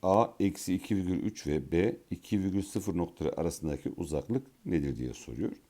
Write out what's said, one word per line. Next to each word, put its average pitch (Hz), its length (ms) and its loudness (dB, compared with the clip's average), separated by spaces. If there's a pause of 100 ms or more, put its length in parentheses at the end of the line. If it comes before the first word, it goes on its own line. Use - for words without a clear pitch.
A 101 260 6 (120)
eksi 98 340 2
iki 98 220 0
virgül 92 260 0
üç - 240 -4
ve 73 260 0
B 90 240 4 (140)
iki 98 300 -2
virgül 95 220 2
sıfır 98 340 -2
noktaları 85 440 -2
arasındaki 78 560 -2
uzaklık 85 500 -2 (200)
nedir 71 300 0
diye 60 180 -6
soruyor. 65 380 -6 (180)